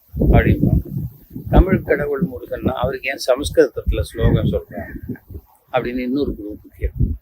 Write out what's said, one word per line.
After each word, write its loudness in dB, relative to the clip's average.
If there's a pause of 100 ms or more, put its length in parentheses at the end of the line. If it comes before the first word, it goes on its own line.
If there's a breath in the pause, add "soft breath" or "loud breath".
(320)
அப்படிம்பாங்க. 2 (420)
தமிழ் 6
கடவுள் -2
முருகன்னா -4
அவருக்கு -4
ஏன் -6
சமஸ்கிருதத்துல 0
ஸ்லோகம் 2
சொல்றாங்க -8 (600)
அப்படின்னு -2
இன்னொரு -2
குரூப் -14
கேட்கும். -2